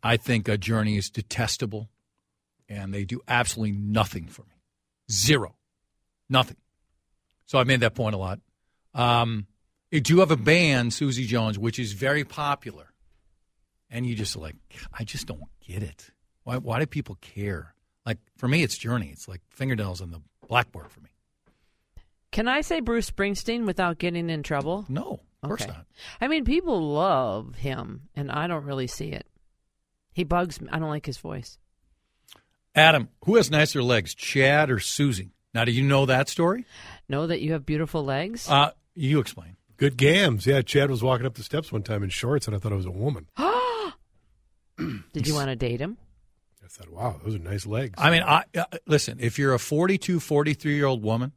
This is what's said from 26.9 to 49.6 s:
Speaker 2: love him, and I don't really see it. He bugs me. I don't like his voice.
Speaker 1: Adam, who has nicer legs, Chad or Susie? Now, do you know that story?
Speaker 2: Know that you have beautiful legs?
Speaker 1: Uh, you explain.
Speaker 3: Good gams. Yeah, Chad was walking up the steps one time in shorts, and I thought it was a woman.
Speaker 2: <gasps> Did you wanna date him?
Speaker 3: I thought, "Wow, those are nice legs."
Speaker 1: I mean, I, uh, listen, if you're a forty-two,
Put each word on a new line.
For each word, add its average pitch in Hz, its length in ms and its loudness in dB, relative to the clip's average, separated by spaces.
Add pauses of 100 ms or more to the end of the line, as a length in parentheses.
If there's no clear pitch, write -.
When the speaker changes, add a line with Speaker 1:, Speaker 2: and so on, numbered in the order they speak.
Speaker 2:
love 131 640 0
him, 131 640 -8
and 143 160 -6
I 156 160 -4
don't 156 160 -4
really 135 240 -4
see 156 220 -8
it. - 180 -10 (840)
He 175 120 -2
bugs 175 360 -2
me. 156 120 -14
I 156 80 -2
don't 160 80 -2
like 151 180 -6
his 135 120 -8
voice. - 400 -12 (1160)
Speaker 1:
Adam, 151 340 8 (160)
who 214 120 6
has 190 160 6
nicer 147 320 2
legs, 120 320 2
Chad 143 520 4
or 117 120 2
Susie? 104 500 0 (240)
Now, 117 100 2
do 117 60 2
you 127 140 2
know 139 220 6
that 131 220 4
story? 190 360 0 (440)
Speaker 2:
Know 147 200 -2
that 165 120 -2
you 151 120 -2
have 151 120 -4
beautiful 151 400 -2
legs? 160 460 -4
Speaker 1:
Uh, 143 220 6 (240)
you 147 240 2
explain. 87 360 -8 (200)
Speaker 3:
Good 139 200 2
gams. 143 480 4
Yeah, 135 180 4
Chad 139 280 2
was 120 140 -2
walking 127 220 2
up 120 80 -6
the 113 100 -14
steps 151 260 -6
one 104 140 -4
time 104 180 -4
in 98 80 -4
shorts, 131 380 -2
and 104 80 -4
I - 20 -4
thought 104 140 -4
it 101 40 -2
was 92 100 -4
a 92 40 -8
woman. 113 420 -4
Speaker 2:
<gasps> - 40 -14 (1800)
Did 151 160 -2
you 156 60 0
wanna 139 220 -2
date 120 240 -2
him? 185 180 -6 (640)
Speaker 3:
I - 40 -20
thought, 90 220 -20
"Wow, 101 340 -6
those 110 120 -4
are - 20 -6
nice 90 280 -6
legs." 110 320 -4
Speaker 1:
I 143 120 6
mean, 165 140 4
I, 151 200 4 (120)
uh, 170 80 0 (220)
listen, 135 340 0
if 120 180 -2
you're 139 160 4
a 120 40 0
forty-two, 180 600 0